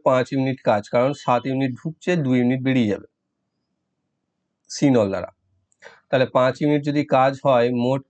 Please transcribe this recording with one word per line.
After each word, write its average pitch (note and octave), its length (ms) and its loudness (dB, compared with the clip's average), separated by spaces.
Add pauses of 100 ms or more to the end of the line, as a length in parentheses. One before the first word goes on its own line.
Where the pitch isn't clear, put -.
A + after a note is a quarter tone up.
পাঁচ B2+ 280 2
ইউনিট C3+ 320 -2
কাজ, G#2+ 260 0
কারণ B2+ 240 0
সাত B2 320 -2
ইউনিট C3+ 300 -4
ঢুকছে, E3 420 -8
দুই C3 200 -2
ইউনিট B2+ 260 0
বেরিয়ে B2+ 280 0
যাবে - 160 -6 (1600)
সি - 200 -4
নল A2+ 200 4
দ্বারা। F#2 200 -6 (760)
তাহলে C3 280 0
পাঁচ B2+ 260 2
ইউনিট D3 240 0
যদি D3 220 -2
কাজ C3+ 280 2 (100)
হয়, B2 320 2
মোট B2+ 340 -2